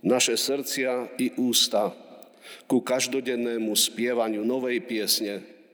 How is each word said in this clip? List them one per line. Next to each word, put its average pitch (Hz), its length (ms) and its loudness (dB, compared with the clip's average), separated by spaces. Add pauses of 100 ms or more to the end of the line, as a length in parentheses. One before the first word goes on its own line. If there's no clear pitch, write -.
naše 120 360 4
srdcia 127 800 -2
i 127 180 0
ústa 117 560 2 (800)
ku 127 80 6
každodennému 120 960 0
spievaniu 113 720 0
novej 123 380 0
piesne 101 580 -2 (320)